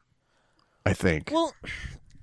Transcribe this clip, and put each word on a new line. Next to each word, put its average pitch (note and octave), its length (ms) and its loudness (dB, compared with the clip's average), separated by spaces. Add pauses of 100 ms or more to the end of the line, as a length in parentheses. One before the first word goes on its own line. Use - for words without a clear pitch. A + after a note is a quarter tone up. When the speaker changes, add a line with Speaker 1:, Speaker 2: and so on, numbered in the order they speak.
(840)
Speaker 1:
I - 80 4
think. D#3 380 2
Speaker 2:
Well, D#4+ 220 2 (680)